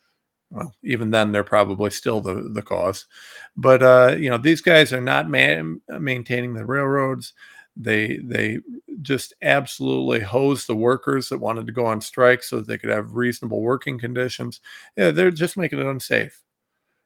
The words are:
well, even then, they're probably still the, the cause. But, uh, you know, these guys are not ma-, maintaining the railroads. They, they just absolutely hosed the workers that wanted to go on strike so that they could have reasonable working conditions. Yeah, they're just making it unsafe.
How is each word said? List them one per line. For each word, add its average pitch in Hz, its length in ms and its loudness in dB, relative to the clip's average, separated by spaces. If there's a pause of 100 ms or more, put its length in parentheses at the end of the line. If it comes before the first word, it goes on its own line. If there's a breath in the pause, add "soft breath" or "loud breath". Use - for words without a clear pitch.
(500)
well, - 320 -12
even 110 300 -4
then, 107 200 2
they're 104 120 0
probably 101 460 2
still 110 320 -4
the, 98 320 -6
the 107 80 -8
cause. 90 440 -4 (520 loud breath)
But, 131 260 6
uh, 127 340 8
you 151 120 -2
know, 120 80 0
these 156 240 2
guys 156 320 6
are 127 80 -4
not 139 280 -2
ma-, 151 460 0 (240)
maintaining 123 540 -4
the 110 120 -8
railroads. 135 680 -2 (420 loud breath)
They, 110 480 -2
they 117 380 -4 (400)
just 135 320 -4 (100)
absolutely 131 800 0
hosed 127 440 0
the 117 100 -2
workers 127 540 0
that 131 80 -6
wanted 113 300 -6
to 117 60 -12
go 120 120 -2
on 110 160 -2
strike 123 400 4
so - 140 -10
that 110 120 -6
they 113 100 -6
could 113 120 -6
have 110 220 -4
reasonable 117 500 -4
working 127 380 -4
conditions. 123 600 -6 (340 loud breath)
Yeah, 185 160 4
they're 180 200 4
just 165 260 -4
making 151 220 -4
it 135 60 -4
unsafe. 135 560 -4 (640)